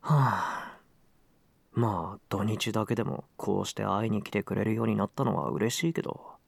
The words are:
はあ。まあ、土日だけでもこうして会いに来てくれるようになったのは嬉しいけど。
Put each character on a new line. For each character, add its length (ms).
は 140
あ。 600
ま 440
あ、 40
土 120
日 300
だ 140
け 80
で 100
も 200
こ 240
う 60
し 80
て 100
会 240
い 20
に 120
来 80
て 120
く 120
れ 100
る 100
よ 100
う 20
に 100
な 80
っ 100
た 100
の 120
は 140
嬉 260
し 140
い 20
け 100
ど。 300